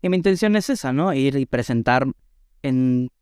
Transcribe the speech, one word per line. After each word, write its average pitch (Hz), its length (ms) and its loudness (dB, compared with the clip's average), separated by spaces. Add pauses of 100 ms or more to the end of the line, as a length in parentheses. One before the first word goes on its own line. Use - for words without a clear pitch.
Y 185 60 -2
mi 185 80 2
intención 196 400 2
es 208 140 0
esa, 147 240 -2
¿no? 165 200 0
Ir 135 220 0
y 135 100 0
presentar 123 640 0 (560)
en 127 460 0 (120)